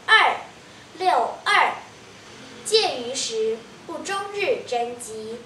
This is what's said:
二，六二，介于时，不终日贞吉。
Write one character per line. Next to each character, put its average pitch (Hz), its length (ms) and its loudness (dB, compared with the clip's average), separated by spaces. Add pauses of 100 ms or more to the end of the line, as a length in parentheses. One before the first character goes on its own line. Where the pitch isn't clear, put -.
二， 427 320 6 (600)
六 349 440 2
二， 381 300 4 (920)
介 392 340 4
于 240 140 -6
时， 220 420 0 (300)
不 311 140 -10
终 403 340 -4
日 349 240 0 (100)
贞 240 320 -2
吉。 220 460 -10